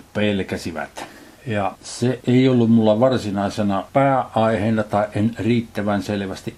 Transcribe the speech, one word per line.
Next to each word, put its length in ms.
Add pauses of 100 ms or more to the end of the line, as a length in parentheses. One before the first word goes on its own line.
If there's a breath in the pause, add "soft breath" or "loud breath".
(140)
pelkäsivät. 920 (400 loud breath)
Ja 360
se 440
ei 220
ollut 220
mulla 300
varsinaisena 920
pääaiheena, 880
tai 320
en 240
riittävän 640
selvästi 560